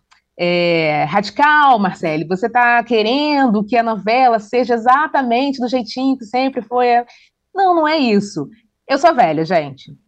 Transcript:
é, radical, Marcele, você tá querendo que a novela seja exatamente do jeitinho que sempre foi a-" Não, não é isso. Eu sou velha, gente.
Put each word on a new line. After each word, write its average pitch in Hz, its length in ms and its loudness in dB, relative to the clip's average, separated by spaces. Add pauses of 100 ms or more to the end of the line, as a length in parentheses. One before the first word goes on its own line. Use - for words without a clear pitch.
(380)
é, 170 680 0
radical, 285 720 2
Marcele, 165 480 -4
você 185 200 -2
tá 240 360 2
querendo 240 800 0
que 226 100 -4
a 233 60 4
novela 226 560 0
seja 240 380 -2
exatamente 262 840 0
do 247 80 -4
jeitinho 254 480 -4
que 240 100 -12
sempre 262 360 -4
foi 240 360 0
a-" 240 80 0 (460)
Não, 370 220 2
não 311 140 2
é 311 100 0
isso. 202 500 -2 (400)
Eu 175 120 -2
sou - 160 4
velha, 160 280 2
gente. 151 460 -4 (180)